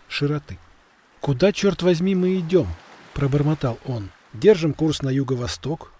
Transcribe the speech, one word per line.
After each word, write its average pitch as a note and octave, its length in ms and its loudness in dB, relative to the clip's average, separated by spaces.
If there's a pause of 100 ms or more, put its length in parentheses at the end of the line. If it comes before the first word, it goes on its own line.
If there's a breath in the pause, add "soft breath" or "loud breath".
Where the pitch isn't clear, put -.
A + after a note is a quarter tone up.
широты. D3 500 -4 (600)
«Куда, D3 320 2
чёрт G3 300 0
возьми, F3+ 340 2
мы F#3 240 0
идём?» E3 300 2 (440)
пробормотал C#3 680 0
он. A2 260 -8 (220)
«Держим D#3+ 420 4
курс D#3 280 -2
на C3+ 80 -2
юго-восток, C3 920 -4